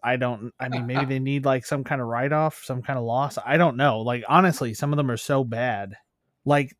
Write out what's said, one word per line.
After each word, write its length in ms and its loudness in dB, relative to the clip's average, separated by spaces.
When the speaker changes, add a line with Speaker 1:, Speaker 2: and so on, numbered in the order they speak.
Speaker 1:
I 140 2
don't, 420 -4
I 100 -6
mean, 180 -4
maybe 180 0
Speaker 2:
<laughs> 0 -
Speaker 1:
they 140 -2
need, 260 -2
like, 200 2
some 180 -4
kind 180 -4
of 60 -4
write-off, 560 0
some 180 -6
kind 160 -4
of 80 -2
loss. 380 -2
I 140 2
don't 200 4
know. 240 4
Like, 260 -2
honestly, 460 4
some 200 -2
of 40 0
them 140 0
are 60 -2
so 260 0
bad. 520 -4
Like, 340 2